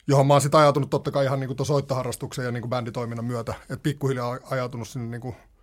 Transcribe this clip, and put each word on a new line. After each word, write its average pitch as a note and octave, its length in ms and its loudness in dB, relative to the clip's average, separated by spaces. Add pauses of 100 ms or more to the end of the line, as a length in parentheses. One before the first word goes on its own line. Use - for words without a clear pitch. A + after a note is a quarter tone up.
johon C#3 200 6
mä C#3+ 80 8
oon C#3 60 8
sit C#3+ 140 2
ajautunut C#3+ 360 6
totta C#3+ 200 -2
kai C#3 140 0
ihan C3+ 160 0
niinku C3 140 -6
ton C3 120 -4
soittoharrastuksen B2+ 760 -2
ja A#2+ 80 -4
niinku A#2 160 -6
bänditoiminnan A#2 560 -6
myötä. A#2+ 300 -6 (160)
Et - 120 -8
pikkuhiljaa C3 560 -4 (120)
ajautunut B2 380 -4
sinne A#2 200 -8
niinku A#2+ 260 -10 (280)